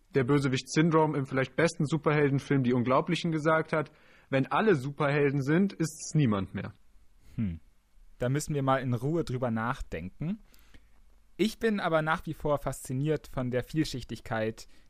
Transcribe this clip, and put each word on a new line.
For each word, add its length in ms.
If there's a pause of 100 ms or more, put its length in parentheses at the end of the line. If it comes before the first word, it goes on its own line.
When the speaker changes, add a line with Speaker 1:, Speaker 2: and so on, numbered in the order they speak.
(160)
Speaker 1:
der 80
Bösewicht 480
Syndrome 440
im 120
vielleicht 280
besten 300
Superheldenfilm 800
Die 100
Unglaublichen 580
gesagt 420
hat, 180 (400)
wenn 200
alle 220
Superhelden 680
sind, 300
ist's 420
niemand 400
mehr. 180 (600)
Speaker 2:
Hm. 240 (580)
Da 120
müssen 260
wir 80
mal 140
in 180
Ruhe 280
drüber 280
nachdenken. 880 (960)
Ich 220
bin 200
aber 220
nach 240
wie 80
vor 240
fasziniert 760
von 200
der 120
Vielschichtigkeit, 1040 (220)